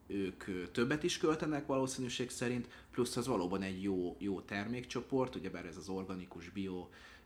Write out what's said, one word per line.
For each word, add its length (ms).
ők, 420
ö, 240
többet 300
is 160
költenek 480
valószínűség 640
szerint, 380
plusz 260
az 100
valóban 360
egy 200
jó, 360
jó 220
termékcsoport, 960
ugyebár 320
ez 100
az 120
organikus 640
bio, 380